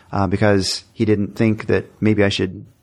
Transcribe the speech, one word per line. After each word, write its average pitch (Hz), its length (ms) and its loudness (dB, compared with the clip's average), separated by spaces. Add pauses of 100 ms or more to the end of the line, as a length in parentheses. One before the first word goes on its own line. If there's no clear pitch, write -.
(120)
uh, 101 140 0
because 101 680 0
he 113 120 -4
didn't 101 320 0
think 110 300 0
that 98 200 0 (160)
maybe 104 220 2
I 98 40 2
should 98 380 -4 (160)